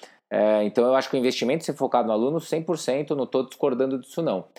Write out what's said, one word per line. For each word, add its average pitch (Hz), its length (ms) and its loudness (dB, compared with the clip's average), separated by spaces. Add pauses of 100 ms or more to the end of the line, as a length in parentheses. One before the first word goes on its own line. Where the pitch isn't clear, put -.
(320)
É, 107 320 4
então 107 240 2
eu 131 80 4
acho 131 160 0
que 143 60 0
o - 20 0
investimento 127 460 0
ser 143 100 -4
focado 120 320 0
no 110 60 0
aluno, 135 280 0
cem 160 220 -4
por 165 160 -4
cento, 147 380 -2
não 127 100 -2
tô 131 160 0
discordando 131 560 -2
disso 143 240 -8
não. 98 220 -2 (140)